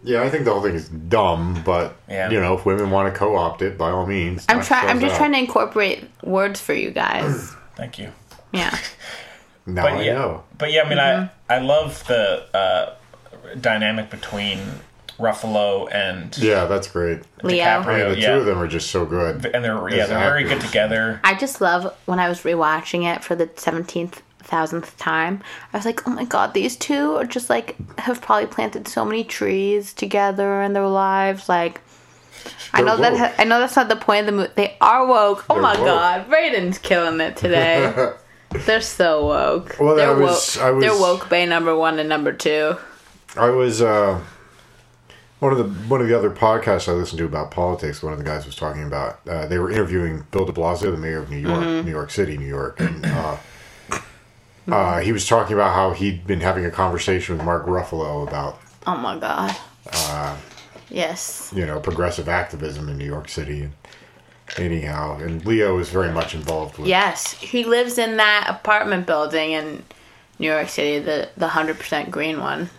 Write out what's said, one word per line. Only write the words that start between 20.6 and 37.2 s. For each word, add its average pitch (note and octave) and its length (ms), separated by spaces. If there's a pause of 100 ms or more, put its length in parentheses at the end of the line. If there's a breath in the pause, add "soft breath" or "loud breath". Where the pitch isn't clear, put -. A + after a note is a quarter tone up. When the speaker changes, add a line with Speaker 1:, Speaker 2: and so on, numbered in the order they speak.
Speaker 2:
together. A2 540
Speaker 3:
I G3 100
just C4+ 260
love F3+ 320 (140)
when F3+ 140
I F3 100
was F3 140
rewatching E3+ 600 (100)
it - 120
for E3+ 100
the E3 200
seventeenth E3+ 680 (220)
thousandth E3 540
time. E3 440 (320 loud breath)
I G#3 40
was G#3 80
like, A3+ 220
"Oh B3+ 40
my A#3+ 120
god, A3 300
these - 240
two D4 400
are C4+ 80
just, A#3+ 240
like, A#3 260 (240)
have B3 220
probably G#3+ 260
planted A3 400
so A3+ 160
many A3 220
trees G3+ 680
together G3 680
in G3+ 120
their G3 140
lives." G3 600
Like, E3+ 320 (920 loud breath)
I - 40
Speaker 1:
They're - 80
Speaker 3:
know A3 120
that A#3+ 160
Speaker 1:
woke. A#3 80
Speaker 3:
ha-, - 180
I G#3+ 40
know A#3 160
that's B3 160
not B3 140
the A3 80
point G#3 240
of G#3 60
the G#3+ 60
movie. G3 220
They G3+ 240
are B3+ 260
woke. G#3 440
Oh D4+ 60
Speaker 1:
They're - 80
Speaker 3:
my A3 140
Speaker 1:
woke. G#3+ 80
Speaker 3:
god, F3+ 440
Brayden's B3+ 480
killing E3+ 420
it D#3+ 160